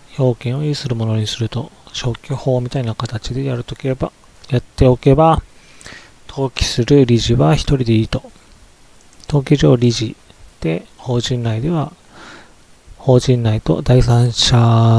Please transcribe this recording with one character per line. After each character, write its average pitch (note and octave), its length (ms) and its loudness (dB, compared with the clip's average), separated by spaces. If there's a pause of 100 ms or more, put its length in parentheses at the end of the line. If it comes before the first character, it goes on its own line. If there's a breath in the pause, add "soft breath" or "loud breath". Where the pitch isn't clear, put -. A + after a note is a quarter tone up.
(180)
表 B2+ 220 0
権 B2 180 -6
を D3+ 60 -6
有 D3 100 -2
す C3+ 140 -8
る A#2+ 80 -4
も A2+ 100 -4
の A2 100 0
に G#2+ 100 -2
す - 120 -8
る A2+ 100 -2
と、 - 220 -8 (220)
消 A#2 240 -6
去 - 180 -10
法 B2+ 260 -2
み B2 100 -8
た C#3 100 -4
い B2 40 -4
な A2+ 100 -4
形 A2+ 400 -8
で C3+ 100 -6
や C3 100 -4
る A#2+ 100 -8
と - 120 -14
け C3 180 -4
ば、 - 160 -6 (380)
や B2+ 100 0
っ - 20 -2
て - 260 0
お B2+ 100 4
け C3+ 180 4
ば、 D#3+ 280 2 (840 loud breath)
登 C3+ 220 -6
記 - 140 -6
す - 200 -2
る C#3 220 4
理 A#2 120 2
事 A#2 160 0
は D3 200 2
一 - 80 -2 (120)
人 C3+ 40 0
で A2+ 160 0
い A2 80 2
い G#2 60 -4
と。 - 220 -8 (1000)
登 C#3+ 160 -2
記 D3 120 2
上 C#3 200 4
理 A#2+ 160 2
事 - 240 -6 (440)
で、 E3 260 -6 (100)
法 A#2+ 240 -4
人 A#2+ 220 -4
内 A2 180 -4
で D3+ 100 -4
は、 D#3 220 -4 (1040 loud breath)
法 B2 240 2
人 B2 220 0
内 A2 180 0
と - 220 -2
第 B2+ 200 4
三 A#2+ 300 2
者 - 240 0 (420)